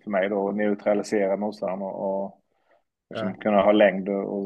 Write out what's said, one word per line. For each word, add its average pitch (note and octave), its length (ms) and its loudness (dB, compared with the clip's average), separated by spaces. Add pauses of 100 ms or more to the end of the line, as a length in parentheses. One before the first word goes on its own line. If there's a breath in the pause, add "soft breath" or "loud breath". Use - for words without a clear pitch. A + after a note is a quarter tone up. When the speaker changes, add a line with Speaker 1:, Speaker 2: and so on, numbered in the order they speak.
Speaker 1:
för G#2+ 60 -10
mig G2 180 0
då, G2 200 0
att G2+ 80 -4
neutralisera G#2 800 0
motståndaren G2+ 460 -6
och, G2 420 -4
och - 160 -14 (720)
liksom G2 180 -6
Speaker 2:
Ja. F#2+ 120 -6
Speaker 1:
kunna G2+ 220 4
ha G#2 100 4
längd G2 360 4
och, G2+ 380 -4